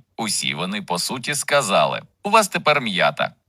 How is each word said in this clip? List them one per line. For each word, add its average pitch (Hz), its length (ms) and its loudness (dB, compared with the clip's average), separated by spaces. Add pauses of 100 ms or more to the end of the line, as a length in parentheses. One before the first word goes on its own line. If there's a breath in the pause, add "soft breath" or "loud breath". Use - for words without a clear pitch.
(180)
Усі 67 360 -4
вони, 92 280 -6
по 87 180 -4
суті, 135 360 -6
сказали: 95 680 2 (220)
«У 202 60 -4
вас 214 180 6
тепер - 340 0
м'ята. 90 500 0 (160)